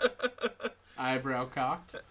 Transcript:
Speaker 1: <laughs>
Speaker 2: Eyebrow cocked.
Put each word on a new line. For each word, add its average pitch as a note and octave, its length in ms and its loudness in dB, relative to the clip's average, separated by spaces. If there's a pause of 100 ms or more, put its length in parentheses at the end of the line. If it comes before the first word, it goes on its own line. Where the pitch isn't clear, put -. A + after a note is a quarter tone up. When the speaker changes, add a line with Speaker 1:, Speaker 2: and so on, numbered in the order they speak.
(440)
Speaker 1:
<laughs> - 540 -4
Speaker 2:
Eyebrow C3 480 2
cocked. C3+ 500 -2 (160)